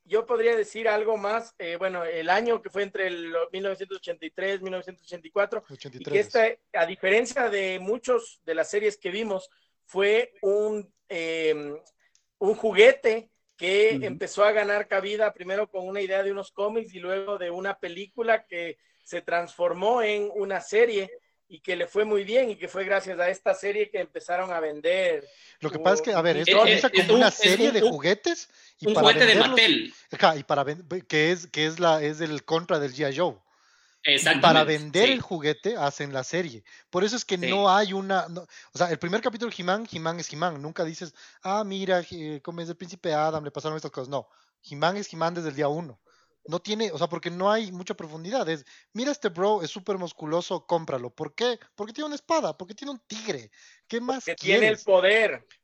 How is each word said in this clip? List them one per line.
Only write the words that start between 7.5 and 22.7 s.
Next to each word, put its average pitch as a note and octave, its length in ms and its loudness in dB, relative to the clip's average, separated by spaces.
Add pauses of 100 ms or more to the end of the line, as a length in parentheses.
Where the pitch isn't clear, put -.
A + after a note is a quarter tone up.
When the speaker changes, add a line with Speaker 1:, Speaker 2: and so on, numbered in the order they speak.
Speaker 1:
muchos A#3 640 -2
de D#3+ 100 -4
las D#3+ 160 -2
series G#3 260 0
que F3+ 140 -6
vimos, G3 400 -4 (340)
fue G#3 560 2
un, G#3 500 0 (160)
eh, D#3+ 680 -2 (640)
un G3+ 160 2
juguete A3+ 760 6 (280)
que G3+ 400 4
Speaker 3:
Ujú. G#3+ 80 -4
Speaker 1:
empezó F#3 380 0
a G#3+ 80 6
ganar G#3 360 0
cabida G#3 440 0
primero G3 380 -4
con F#3 180 -8
una G3 140 -6
idea F#3+ 220 -2
de G3+ 80 -2
unos G3 200 -8
cómics G#3+ 440 -4
y F3+ 40 -14
luego G3 380 -6
de F3 140 -6
una F#3+ 260 -6
película G3+ 720 -4
que E3+ 320 -10 (240)
se F3 180 -10
transformó F3 800 0
en G#3 320 -2
una G3 280 -4
serie G#3+ 500 2 (360)
y D#3+ 120 -20
que F3+ 160 -4
le E3+ 100 -2
fue G#3 200 0
muy G#3 180 0
bien A#3 260 2
y G#3 60 -6
que F3 120 -12
fue F#3+ 180 -6